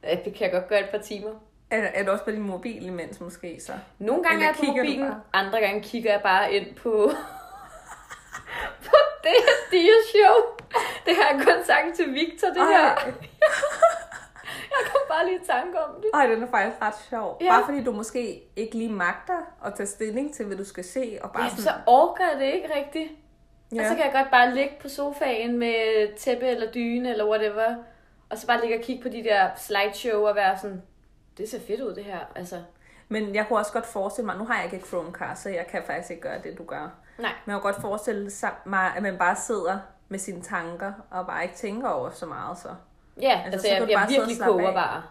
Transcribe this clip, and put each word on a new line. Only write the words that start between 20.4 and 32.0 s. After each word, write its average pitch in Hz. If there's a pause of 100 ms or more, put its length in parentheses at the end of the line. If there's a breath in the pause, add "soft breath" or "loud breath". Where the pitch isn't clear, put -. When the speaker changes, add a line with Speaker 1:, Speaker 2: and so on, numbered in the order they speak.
Speaker 2:
hvad 196
du 196
skal 185
se, 233
og -
bare 170
Speaker 1:
Ja, -
Speaker 2:
sådan 226
Speaker 1:
så 311 (160)
orker 320
jeg 269
det 269
ikke -
rigtigt. 311 (640)
Speaker 2:
Ja. 226
Speaker 1:
Og 214
så 220
kan 320
jeg 269
godt 269
bare 247
ligge 277
på 277
sofaen 262
med 220
tæppe 240
eller 233
dyne 240
eller 214
whatever, 214 (560 loud breath)
og 226
så -
bare 233
ligge 226
og 233
kigge 247
på 254
de 220
der 202
slideshow 208
og 208
være 190
sådan, 190 (560)
"Det 214
ser 233
fedt 226
ud, 208
det 202